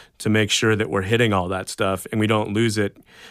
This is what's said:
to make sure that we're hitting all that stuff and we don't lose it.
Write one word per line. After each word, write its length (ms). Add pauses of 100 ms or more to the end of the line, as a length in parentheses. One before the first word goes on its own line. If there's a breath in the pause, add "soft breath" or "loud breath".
(180 loud breath)
to 100
make 220
sure 260
that 140
we're 140
hitting 280
all 180
that 200
stuff 420
and 80
we 60
don't 300
lose 240
it. 180 (340 loud breath)